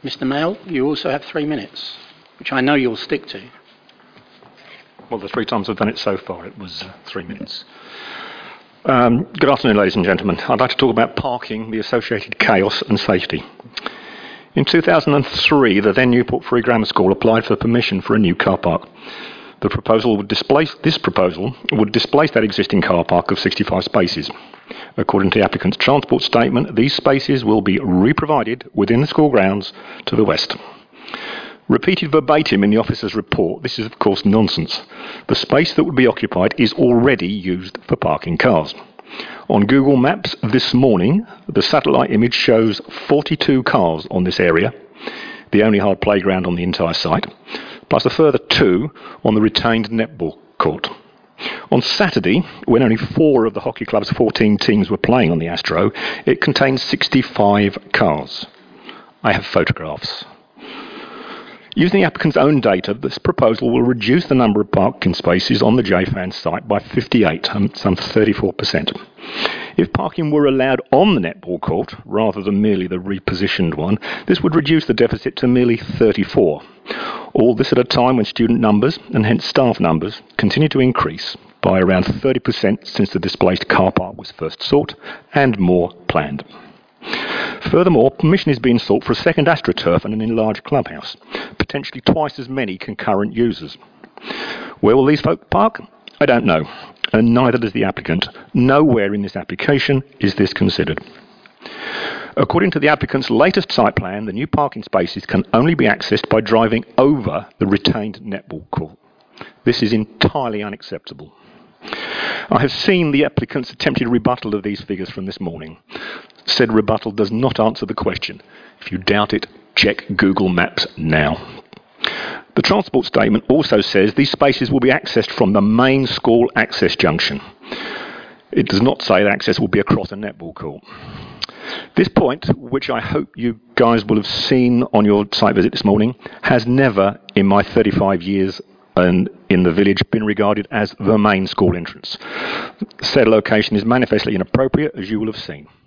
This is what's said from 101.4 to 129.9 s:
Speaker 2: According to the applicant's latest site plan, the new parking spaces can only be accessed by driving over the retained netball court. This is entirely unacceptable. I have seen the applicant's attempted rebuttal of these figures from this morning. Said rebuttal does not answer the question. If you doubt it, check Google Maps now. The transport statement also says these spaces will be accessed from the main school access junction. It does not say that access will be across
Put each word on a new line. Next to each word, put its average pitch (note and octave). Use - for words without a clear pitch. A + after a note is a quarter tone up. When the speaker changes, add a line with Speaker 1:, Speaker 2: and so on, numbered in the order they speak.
Speaker 2:
According F3
to D#3+
the D3
applicant's C#3+
latest D#3+
site G#2
plan, G2+
the G2+
new B2
parking C#3
spaces -
can -
only C#3+
be C3
accessed -
by A2
driving A2+
over B2+
the G#2
retained G#2
netball G2
court. -
This A#2+
is G#2+
entirely A2
unacceptable. F#2
I A2+
have C3+
seen F3
the C#3+
applicant's -
attempted C3
rebuttal A2+
of G2+
these G#2
figures F#2+
from F#2+
this G2
morning. E2
Said A2+
rebuttal G#2+
does G2+
not A#2+
answer A2
the A2
question. -
If -
you F2+
doubt G#2
it, -
check -
Google F#2+
Maps -
now. D#2
The -
transport F#3+
statement G#2+
also C3
says G2+
these -
spaces C#3
will C3+
be C3
accessed -
from G2
the G#2
main C3
school A#2+
access -
junction. D#2
It -
does G2
not C3
say G2
that G2+
access G2
will A2+
be G#2+
across G2